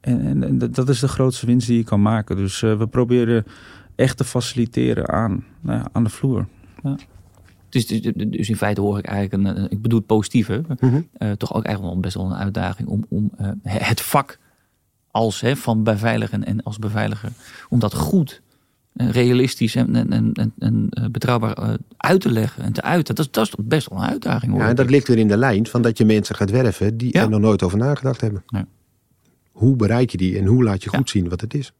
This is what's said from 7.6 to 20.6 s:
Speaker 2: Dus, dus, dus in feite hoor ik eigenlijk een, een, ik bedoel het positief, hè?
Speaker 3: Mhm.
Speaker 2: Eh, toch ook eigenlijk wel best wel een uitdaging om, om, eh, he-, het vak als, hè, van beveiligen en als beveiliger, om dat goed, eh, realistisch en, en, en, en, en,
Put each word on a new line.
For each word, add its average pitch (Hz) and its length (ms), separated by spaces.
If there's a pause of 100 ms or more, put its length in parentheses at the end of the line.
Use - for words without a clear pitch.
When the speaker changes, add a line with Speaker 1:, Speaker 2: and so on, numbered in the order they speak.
Speaker 2:
Dus, 120 180
dus, 110 140 (140)
dus 104 340
in 110 80
feite 104 240
hoor 101 180
ik - 80
eigenlijk 98 420
een, 95 140
een, - 80
ik 104 120
bedoel 113 160
het 104 100
positief, 110 380
hè? 104 120 (220)
Speaker 3:
Mhm. 127 200 (120)
Speaker 2:
Eh, 107 180
toch - 240
ook 110 100
eigenlijk 95 300
wel 92 80
best 90 120
wel 95 120
een 92 100
uitdaging 95 520
om, 104 200
om, 104 280
eh, 101 120 (140)
he-, 98 220
het 113 160
vak - 380 (720)
als, 110 300
hè, 127 160
van 113 260
beveiligen 110 640
en 104 180
als 107 160
beveiliger, 107 540 (360)
om 123 100
dat 110 160
goed, 156 480 (520)
eh, 123 160
realistisch 123 640
en, 123 220
en, - 160
en, 113 200
en, 110 260
en, 110 320